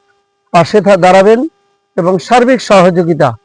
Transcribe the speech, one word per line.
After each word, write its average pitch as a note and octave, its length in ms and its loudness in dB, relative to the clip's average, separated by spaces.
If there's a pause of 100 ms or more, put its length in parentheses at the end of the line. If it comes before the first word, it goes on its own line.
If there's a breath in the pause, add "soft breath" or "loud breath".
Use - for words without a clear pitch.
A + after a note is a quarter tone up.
(520)
পাশে F3 300 0
থা-, G3 160 2
দাঁড়াবেন G3 500 2 (480)
এবং F#3 240 -2
সার্বিক B3 420 -2
সহযোগিতা E3+ 840 0